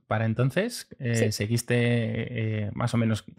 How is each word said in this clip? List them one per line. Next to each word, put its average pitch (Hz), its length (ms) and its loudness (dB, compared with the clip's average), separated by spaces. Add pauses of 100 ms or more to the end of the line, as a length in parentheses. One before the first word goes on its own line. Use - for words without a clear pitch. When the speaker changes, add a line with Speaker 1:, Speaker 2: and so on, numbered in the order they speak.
Speaker 1:
Para 110 180 0
entonces, 135 640 0 (120)
eh, 117 160 -2
Speaker 2:
Sí. 113 160 4
Speaker 1:
seguiste, 113 1400 0
eh, - 60 -4
más 117 200 0
o 113 40 2
menos, 113 280 2 (140)